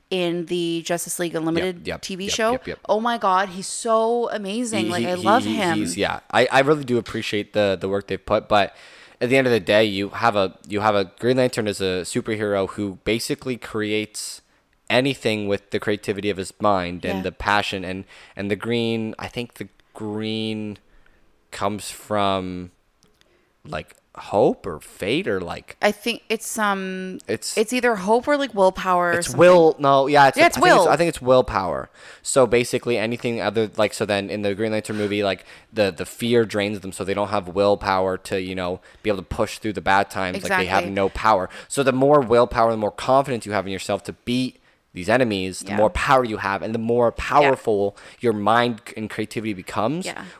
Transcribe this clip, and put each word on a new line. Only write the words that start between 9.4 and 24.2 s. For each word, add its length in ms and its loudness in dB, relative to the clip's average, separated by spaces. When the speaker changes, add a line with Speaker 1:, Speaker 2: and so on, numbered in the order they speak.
Speaker 2:
of 40 4
the 80 4
day, 240 4
you 260 0
have 260 0
a, 200 0
you 140 -4
have 120 4
a 120 2
Green 180 2
Lantern 300 0
as 140 -4
a 220 -2
superhero 640 -2
who 340 -6
basically 540 -4
creates 840 -6
anything 560 0
with 240 -4
the 80 -2
creativity 500 -4
of 80 -2
his 240 -10
mind 420 0
and 140 -4
Speaker 1:
Yeah. 60 -6
Speaker 2:
the 80 -4
passion 520 -2
and, 220 -8
and 160 -4
the 40 0
green. 640 -4
I 100 -12
think 280 -10
the 140 -12
green 840 -6
comes 400 -6
from, 800 -4
like, 300 -10
hope 500 0